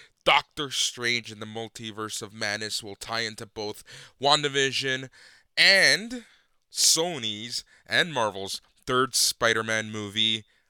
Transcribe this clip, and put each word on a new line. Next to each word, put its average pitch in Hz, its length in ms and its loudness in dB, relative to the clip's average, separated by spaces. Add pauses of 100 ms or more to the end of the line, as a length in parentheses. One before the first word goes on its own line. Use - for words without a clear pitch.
(240)
Doctor 147 460 2
Strange 120 600 -2
in 107 100 -14
the 110 60 -10
Multiverse 110 760 -10
of 101 100 -14
Madness 107 500 -4
will 101 140 -12
tie 113 240 -6
into 110 260 -8
both 107 380 -10 (360)
WandaVision 135 880 2 (460)
and 190 680 4 (480)
Sony's 120 880 0 (240)
and 156 260 0
Marvel's 101 500 -2 (240)
third 127 280 0
Spider-Man 110 760 0
movie. 107 540 -2 (260)